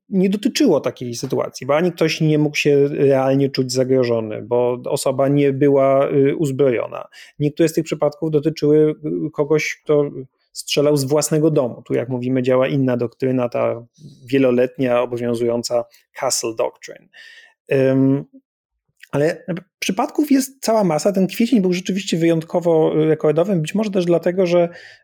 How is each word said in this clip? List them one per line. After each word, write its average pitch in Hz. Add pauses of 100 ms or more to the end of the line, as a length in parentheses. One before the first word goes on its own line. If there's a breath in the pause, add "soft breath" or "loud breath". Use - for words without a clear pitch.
nie 190
dotyczyło 208
takiej 123
sytuacji, 131
bo 143
ani 170
ktoś 160
nie 156
mógł 147
się 143
realnie 135
czuć 131
zagrożony, 120
bo 123
osoba 139
nie 143
była, 135
y, 139
uzbrojona. 135 (320 loud breath)
Niektóre 147
z 160
tych 165
przypadków 156
dotyczyły, 156 (320)
y, 151
kogoś, 151
kto 147 (440)
strzelał 147
z 135
własnego 151
domu. 131
Tu, 135
jak 123
mówimy, 127
działa 127
inna 135
doktryna, 123
ta 120 (400)
wieloletnia, 127
obowiązująca 120 (340 soft breath)
Castle 120
Doctrine. - (640 loud breath)
Ym, 135 (840)
ale 147 (360)
przypadków 285
jest -
cała 220
masa. 165
Ten 190
kwiecień 233
był 180
rzeczywiście 185
wyjątkowo, 165
y, -
rekordowy. 156
Być 156
może 214
też 185
dlatego, 175
że, 170 (340 loud breath)